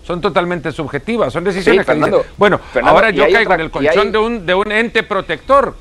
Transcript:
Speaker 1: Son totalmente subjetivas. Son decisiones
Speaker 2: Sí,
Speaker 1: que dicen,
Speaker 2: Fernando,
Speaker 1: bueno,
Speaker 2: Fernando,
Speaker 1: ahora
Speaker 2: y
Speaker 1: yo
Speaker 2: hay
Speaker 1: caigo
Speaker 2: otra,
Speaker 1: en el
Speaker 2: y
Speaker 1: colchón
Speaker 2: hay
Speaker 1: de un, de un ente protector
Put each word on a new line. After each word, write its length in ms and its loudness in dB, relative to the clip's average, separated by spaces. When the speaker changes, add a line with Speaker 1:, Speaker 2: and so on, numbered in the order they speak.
Speaker 1:
Son 180 -6
totalmente 500 -2
subjetivas. 640 -4
Son 100 -4
decisiones 380 2
Speaker 2:
Sí, 100 -2
Speaker 1:
que 40 0
dicen, 160 0
Speaker 2:
Fernando, 260 0
Speaker 1:
bueno, 220 4
Speaker 2:
Fernando, 360 0
Speaker 1:
ahora 140 4
Speaker 2:
y 60 -2
Speaker 1:
yo 100 2
Speaker 2:
hay 80 4
Speaker 1:
caigo 160 2
Speaker 2:
otra, 60 2
Speaker 1:
en 60 0
el 60 -4
Speaker 2:
y 40 -14
Speaker 1:
colchón 340 2
Speaker 2:
hay 60 -4
Speaker 1:
de 60 0
un, 280 -2
de 100 0
un 160 -2
ente 320 0
protector 760 0